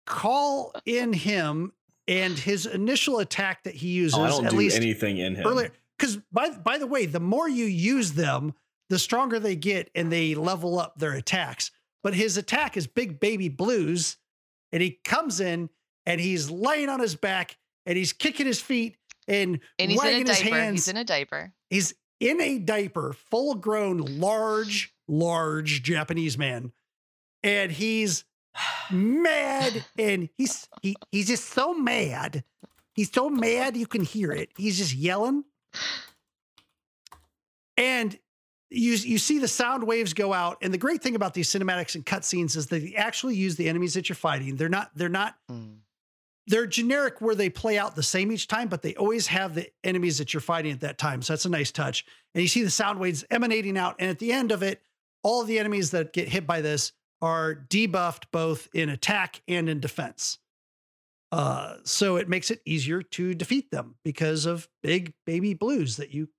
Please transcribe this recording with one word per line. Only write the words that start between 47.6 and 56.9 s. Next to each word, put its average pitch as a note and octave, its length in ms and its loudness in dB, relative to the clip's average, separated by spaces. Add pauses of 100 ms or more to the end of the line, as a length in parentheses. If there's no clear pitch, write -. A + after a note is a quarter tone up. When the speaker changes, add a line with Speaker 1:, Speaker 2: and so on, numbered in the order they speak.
Speaker 1:
out G3+ 180 -2
the D3 80 -2
same F#3+ 280 2
each A3 160 -4
time, A3+ 200 -2
but F3 140 -4
they D#3+ 140 -4
always G#3+ 320 0
have F3+ 280 0
the E3+ 140 -4 (140)
enemies F3 340 0
that C#3+ 160 -4
you're D3+ 80 -2
fighting D#3+ 300 -2
at C3 100 -6
that C#3+ 160 -6
time. C3+ 240 -2
So D#3 120 -2
that's D#3 120 -2
a F3+ 40 0
nice D3 220 0
touch. C3+ 340 -4 (300)
And F3 60 2
you F3+ 60 4
see A#3+ 160 4
the G3 60 2
sound G3+ 300 0
waves F3+ 320 -2
emanating A3 460 2
out. F3+ 220 0
And F#3 100 0
at F3 100 -2
the A#3 140 0
end B3+ 180 2
of F#3+ 100 2
it, G3 200 -2 (420)
all A#3 200 2
the A3 160 0
enemies G3+ 320 0
that E3 220 -2
get F3 160 -2
hit E3+ 160 0
by E3 160 0
this D3+ 300 -2 (300)